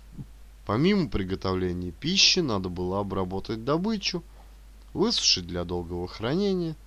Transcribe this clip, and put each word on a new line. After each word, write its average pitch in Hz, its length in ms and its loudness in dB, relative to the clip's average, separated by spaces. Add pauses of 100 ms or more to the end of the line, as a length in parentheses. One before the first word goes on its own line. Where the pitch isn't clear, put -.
(680)
помимо 156 420 4
приготовления 92 840 0
пищи, 185 480 4
надо 101 280 0
было 92 320 -2
обработать 98 640 -2
добычу, 180 580 0 (680)
высушить 175 540 2
для 87 180 -2
долгого 87 420 -4
хранения. 165 680 0 (100)